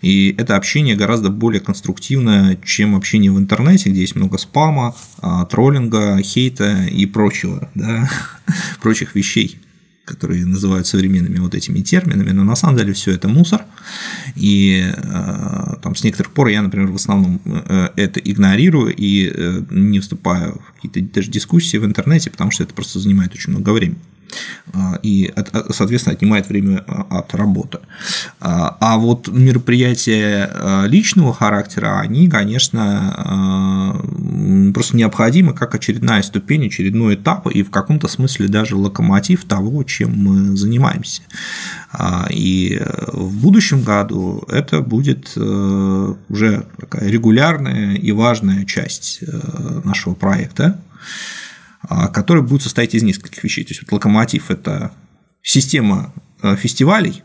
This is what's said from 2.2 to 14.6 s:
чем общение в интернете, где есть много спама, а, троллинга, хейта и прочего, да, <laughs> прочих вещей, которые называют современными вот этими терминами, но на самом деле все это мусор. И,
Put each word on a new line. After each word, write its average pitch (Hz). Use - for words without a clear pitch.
чем 104
общение 98
в 98
интернете, 120
где 95
есть 95
много 95
спама, 143
а, 90
троллинга, 110
хейта 104
и 95
прочего, 98
да, 113
<laughs> -
прочих -
вещей, -
которые 90
называют 95
современными 92
вот 90
этими -
терминами, 98
но 98
на 107
самом 143
деле 101
все -
это 92
мусор. 165
И, 98